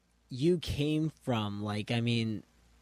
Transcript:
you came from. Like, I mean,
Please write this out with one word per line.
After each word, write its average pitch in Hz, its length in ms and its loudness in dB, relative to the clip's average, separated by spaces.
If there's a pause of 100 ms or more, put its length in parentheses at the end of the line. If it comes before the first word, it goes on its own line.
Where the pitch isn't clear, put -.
(300)
you 160 280 2
came 151 540 0 (100)
from. 104 400 0
Like, 104 300 -2
I 117 80 2
mean, 117 420 0 (400)